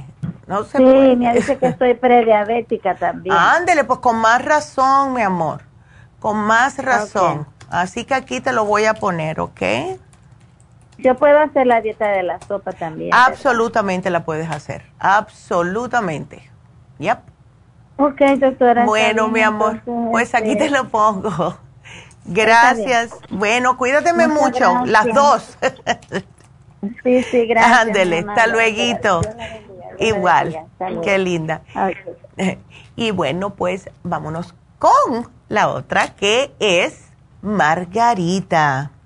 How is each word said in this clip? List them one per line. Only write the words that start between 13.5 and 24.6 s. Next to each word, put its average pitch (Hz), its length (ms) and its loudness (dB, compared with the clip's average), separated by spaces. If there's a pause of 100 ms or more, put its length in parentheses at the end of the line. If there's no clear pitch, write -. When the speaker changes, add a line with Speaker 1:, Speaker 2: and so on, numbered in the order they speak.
Speaker 1:
la 170 140 -2
puedes 160 260 -6
hacer, - 340 -10 (140)
absolutamente. 190 1500 -4 (480)
Yep. 190 200 -4 (800)
Speaker 2:
Ok, 277 240 0 (180)
doctora, 254 440 2
está 214 40 2
Speaker 1:
Bueno, 220 380 2
Speaker 2:
bien, 220 80 -2
Speaker 1:
mi 220 100 2
amor, 214 340 0
Speaker 2:
entonces, 233 340 -6
Speaker 1:
pues 233 240 -2
aquí 226 180 0
Speaker 2:
este, 311 120 0
Speaker 1:
te 311 60 -2
lo 269 180 -2
pongo. 214 400 0
Speaker 2:
está 175 160 -4 (800)
bien. 170 100 -10
Speaker 1:
Gracias. 233 760 2 (200)
Bueno, 247 480 0
cuídateme 302 500 2
Speaker 2:
Muchas 262 460 2